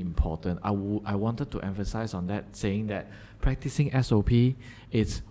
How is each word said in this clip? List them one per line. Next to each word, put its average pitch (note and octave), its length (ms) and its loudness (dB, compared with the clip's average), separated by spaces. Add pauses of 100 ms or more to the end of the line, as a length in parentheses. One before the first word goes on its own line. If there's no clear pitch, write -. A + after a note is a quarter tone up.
important. E2+ 600 0
I G2+ 100 0
w-, G2+ 320 0
I G2+ 80 0
wanted A2+ 380 -2
to - 100 -4
emphasize G#2 500 -4
on F2+ 140 -4
that, G2+ 300 -6
saying G#2+ 320 -2
that F#2+ 180 -6 (340)
practicing C3+ 540 0
S C3 160 2
O G#2+ 120 6
P B2 340 6 (340)
is A2 400 0